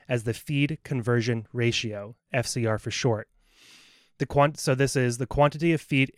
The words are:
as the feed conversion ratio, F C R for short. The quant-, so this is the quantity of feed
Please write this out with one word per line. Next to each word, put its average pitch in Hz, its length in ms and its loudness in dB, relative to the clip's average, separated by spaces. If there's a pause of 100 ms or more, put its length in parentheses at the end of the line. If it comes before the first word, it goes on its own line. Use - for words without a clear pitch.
(100)
as 123 140 -2
the 113 100 -2
feed 147 500 -2
conversion 117 720 0
ratio, 117 640 -2 (180)
F 123 120 0
C 113 200 -2
R 110 120 0
for 113 120 -10
short. 113 400 -2 (880)
The 143 80 -4
quant-, 143 320 2
so 139 160 2
this 135 200 2
is 123 220 2
the 123 100 -4
quantity 147 460 2
of 156 80 0
feed 135 380 0